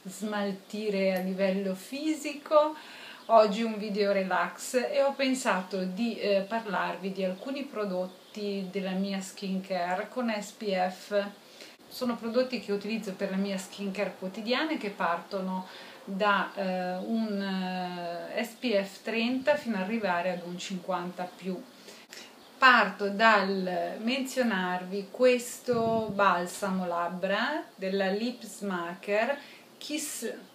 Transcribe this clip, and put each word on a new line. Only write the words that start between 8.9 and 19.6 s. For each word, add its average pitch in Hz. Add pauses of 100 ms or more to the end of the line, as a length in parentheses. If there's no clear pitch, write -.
mia 196
skincare 190
con 233
S 202
P 202
F. 185 (680)
Sono 240
prodotti 233
che 202
utilizzo 202
per 190
la 190
mia 196
skincare 196
quotidiana 226
e 285
che 208
partono 185 (420)
da, 196
eh, 185 (100)
un, 220
eh, 180
S 226
P 208
F 190
trenta 247
fino 233